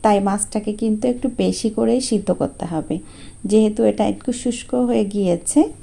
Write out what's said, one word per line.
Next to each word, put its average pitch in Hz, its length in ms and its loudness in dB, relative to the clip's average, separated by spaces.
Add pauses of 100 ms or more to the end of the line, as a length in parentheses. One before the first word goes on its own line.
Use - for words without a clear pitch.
তাই 208 200 4
মাছটাকে 202 520 -2
কিন্তু 214 360 -2
একটু 247 180 -2 (120)
বেশি 190 320 0
করেই 226 300 2
সিদ্ধ 214 320 -2
করতে - 340 -4
হবে, 156 300 -4 (480)
যেহেতু 214 400 2
এটা 214 220 2
একটু 202 260 -4
শুষ্ক - 380 -4 (140)
হয়ে 233 200 2
গিয়েছে। 196 560 0 (220)